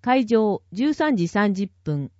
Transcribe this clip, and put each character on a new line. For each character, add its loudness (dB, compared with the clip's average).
会 2
場、 2
十 -2
三 0
時 0
三 0
十 -4
分。 -4